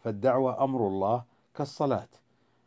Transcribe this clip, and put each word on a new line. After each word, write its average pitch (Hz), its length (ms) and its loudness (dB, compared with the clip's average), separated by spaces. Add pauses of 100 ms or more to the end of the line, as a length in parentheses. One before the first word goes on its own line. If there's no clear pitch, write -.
فالدعوة 127 600 2
أمر 131 240 0
الله 98 360 0 (320)
كالصلاة، 139 540 -2 (580)